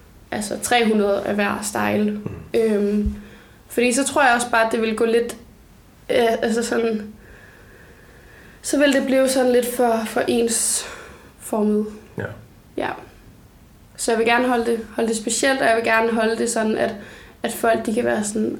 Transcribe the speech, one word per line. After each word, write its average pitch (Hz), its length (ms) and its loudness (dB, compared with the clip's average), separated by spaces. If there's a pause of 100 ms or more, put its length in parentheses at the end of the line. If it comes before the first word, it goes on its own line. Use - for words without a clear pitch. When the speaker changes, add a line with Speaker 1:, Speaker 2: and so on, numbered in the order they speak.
(300)
Speaker 1:
altså, - 320 -4
tre 233 260 2
hundrede 202 380 2
af 208 80 -2
hver 202 280 -2
style. 208 480 0
Speaker 2:
Mhm. 208 200 -8 (240)
Speaker 1:
Øhm, 208 600 0 (540)
fordi 240 240 2
så 269 120 0
tror 285 180 2
jeg 247 120 6
også 233 160 -2
bare, 226 160 4
at 220 60 -4
det 233 100 0
vil 220 140 -2
gå 233 80 0
lidt, 226 320 0 (760)
øh, 233 160 4 (160)
altså 233 200 0
sådan, 226 400 -2 (1600)
så - 160 -2
vil 285 140 6
det 269 140 2
blive 262 220 4
sådan 254 240 2
lidt 240 140 2
for, 233 400 0
for 240 220 -4
ensformet. - 1600 -2 (320)
Speaker 2:
Ja. - 40 -4 (540)
Speaker 1:
Ja. - 120 -2 (1080)
Så - 160 -2
jeg 220 60 2
vil 226 80 2
gerne 240 220 4
holde 233 180 0
det, 226 140 0 (160)
holde 226 120 0
det 226 80 0
specielt, 262 440 0
og 233 60 2
jeg 226 100 4
vil 233 80 0
gerne 226 280 2
holde 226 240 0
det 226 140 -2
sådan, 220 280 0
at, - 160 -2 (480)
at 226 100 -4
folk, 226 340 0
de 220 80 -2
kan 233 100 0
være 226 200 0
sådan, 220 360 -4